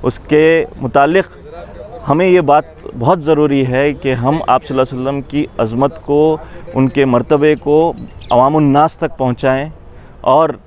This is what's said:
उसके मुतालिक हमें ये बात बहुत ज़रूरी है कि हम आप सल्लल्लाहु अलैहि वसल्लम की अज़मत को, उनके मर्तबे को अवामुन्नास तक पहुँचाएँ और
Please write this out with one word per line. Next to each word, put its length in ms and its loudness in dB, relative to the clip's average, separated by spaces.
उसके 600 2
मुतालिक 440 2
हमें 220 0
ये 160 6
बात 320 2
बहुत 260 0
ज़रूरी 440 2
है 280 0
कि 200 -4
हम 360 -2
आप 120 2
सल्लल्लाहु 260 -2
अलैहि 80 -12
वसल्लम 280 -6
की 240 -4
अज़मत 460 -2
को, 340 2
उनके 300 2
मर्तबे 520 2
को 200 0
अवामुन्नास 680 2
तक 180 -6
पहुँचाएँ 540 -2
और 420 2